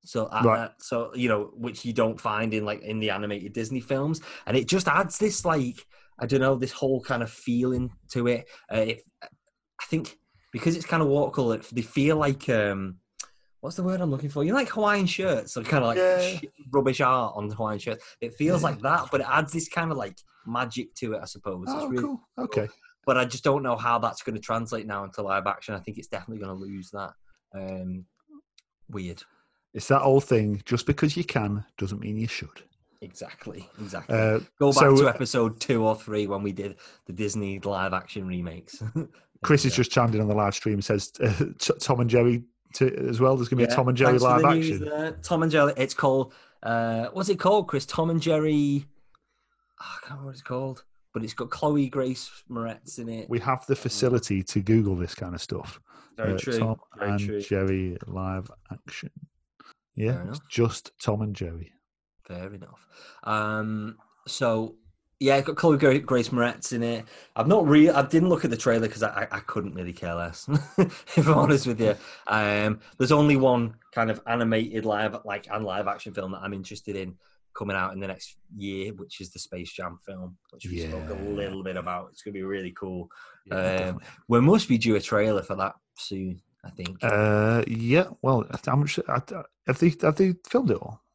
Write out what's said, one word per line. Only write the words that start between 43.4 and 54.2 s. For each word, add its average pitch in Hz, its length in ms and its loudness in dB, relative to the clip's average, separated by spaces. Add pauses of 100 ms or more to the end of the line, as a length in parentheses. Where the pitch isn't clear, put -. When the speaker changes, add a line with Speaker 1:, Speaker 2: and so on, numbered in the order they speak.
Speaker 2:
gonna 123 140 4
be 117 40 4
Speaker 1:
Yeah, 120 60 0
Speaker 2:
a - 20 2
Tom 131 120 4
and 127 100 2
Jerry 127 220 8
Speaker 1:
thanks 120 40 6
for 127 60 6
Speaker 2:
live 123 140 8
Speaker 1:
the 147 100 8
news 160 300 0
Speaker 2:
action. - 40 -4
Speaker 1:
there. 151 240 -4 (120)
Tom 165 180 2
and 160 100 2
Jerry. 147 260 6
It's 131 180 0
called, 135 380 2 (280)
uh, 117 520 0
what's 190 160 -4
it 185 100 0
called, 202 280 4
Chris? 139 200 -4
Tom 165 240 0
and 165 100 0
Jerry. 151 640 2 (960)
Oh, - 20 -16
I - 180 -14
can't - 100 -16
remember 139 160 -14
what 135 60 -12
it's 131 100 -20
called, 131 400 -8 (280)
but 110 120 -6
it's 110 100 -8
got 117 160 -10
Chloe 147 400 0
Grace 131 400 -4 (220)
Moretz 113 480 -10
in 117 100 -10
it. 110 220 -10
Speaker 2:
We 120 80 0
have 131 260 -2
the 139 80 2
Speaker 1:
Um, 131 40 2
Speaker 2:
facility 120 640 0